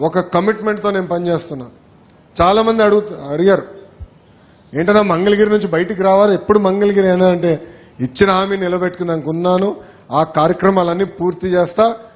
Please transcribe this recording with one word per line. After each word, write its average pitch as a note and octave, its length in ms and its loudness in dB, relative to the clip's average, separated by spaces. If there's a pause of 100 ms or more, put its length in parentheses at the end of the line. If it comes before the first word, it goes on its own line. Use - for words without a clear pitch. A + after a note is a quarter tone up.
ఒక E3 200 -2
కమిట్మెంట్తో G#3 720 -2
నేను F#3+ 160 -4
పనిచేస్తున్నా. E3 600 -6 (760)
చాలామంది A3 420 2
అడుగు-, G3+ 500 0
అడిగారు, F3+ 300 2 (1120)
"ఏంటన్నా F#3+ 280 2
మంగళగిరి G3+ 480 2
నుంచి G#3 160 0
బయటికి F3 360 -2
రావాలి, G3 320 4
ఎప్పుడు G#3 240 2
మంగళగిరి G3+ 500 2
అయినా?" F3+ 180 2
అంటే E3+ 340 0 (400)
ఇచ్చిన B2+ 300 0
హామీ G3 260 0
నిలబెట్టుకున్నాక F3 720 -4
ఉన్నాను, F3+ 480 0 (360)
ఆ D3 100 2
కార్యక్రమాలన్నీ F3 840 0
పూర్తి F3+ 440 -6
చేస్తా, F#3 480 0 (200)